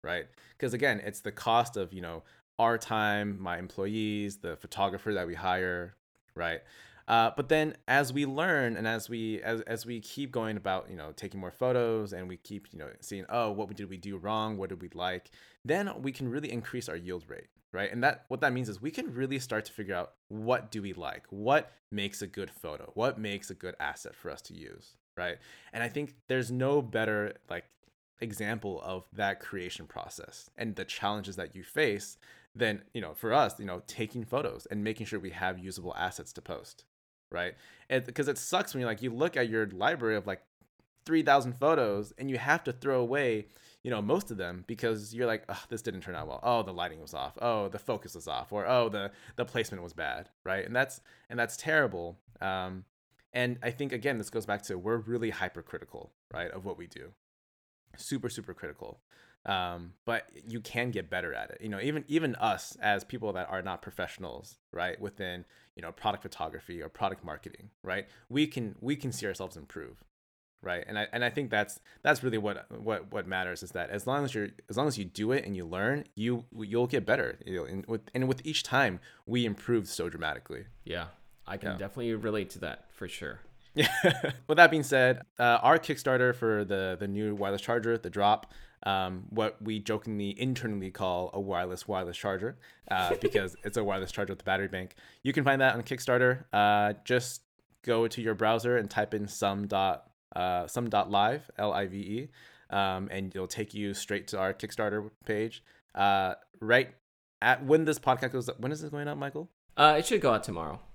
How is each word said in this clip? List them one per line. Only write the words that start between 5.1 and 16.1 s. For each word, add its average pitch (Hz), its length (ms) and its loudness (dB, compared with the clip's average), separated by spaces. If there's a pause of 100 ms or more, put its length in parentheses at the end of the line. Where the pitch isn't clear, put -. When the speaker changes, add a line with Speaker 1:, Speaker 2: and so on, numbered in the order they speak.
Speaker 1:
that 90 120 0
we 85 80 -6
hire, 90 600 -2 (400)
right? 85 260 -2 (460)
Uh, 113 300 6
but 135 120 -2
then 156 260 4 (120)
as 131 260 4
we 143 140 0
learn 139 500 2
and 110 100 -2
as 110 220 -2
we, 110 340 -4
as, 113 200 -2
as 113 240 -6
we 120 120 -8
keep 135 320 -8
going 113 280 -2
about, 95 320 -2
you 92 60 -10
know, 78 200 -10
taking 98 240 -10
more 90 100 -8
photos 117 600 2
and 92 160 -8
we 90 80 -10
keep, - 340 -14
you 95 80 -18
know, 76 120 -10 (100)
seeing, 98 300 -10
"Oh, 113 200 2
what 101 240 -4
did 104 140 -10
we 95 80 -10
do 95 220 -8
wrong? 110 400 -2
What 95 100 -4
did 90 140 -8
we 87 100 -12
like?" 90 380 -4 (340)
Then 190 260 0 (120)
we 135 100 -4